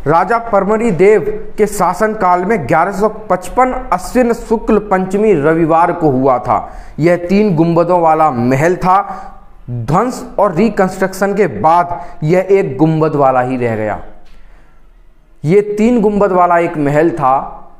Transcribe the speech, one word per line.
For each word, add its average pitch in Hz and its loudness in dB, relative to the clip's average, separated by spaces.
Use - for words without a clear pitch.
राजा 180 2
परमरी 220 0
देव 190 4
के 208 2
शासनकाल 185 0
में 190 -2
ग्यारह 175 2
सौ 196 0
पचपन 247 0
अश्विन 233 0
शुक्ल 220 -2
पंचमी 196 0
रविवार 165 2
को 160 0
हुआ 127 2
था। 110 -2
यह 170 2
तीन 190 0
गुंबदों 170 2
वाला 156 2
महल 135 0
था। 185 2
ध्वंस 151 -2
और 190 0
reconstruction 196 0
के 196 2
बाद 160 -2
यह 180 2
एक 185 2
गुंबद 156 2
वाला 131 2
ही 131 -2
रह 120 -2
गया। 104 -4
ये 180 4
तीन 220 2
गुंबद 202 2
वाला 175 2
एक 170 -2
महल 151 2
था - -2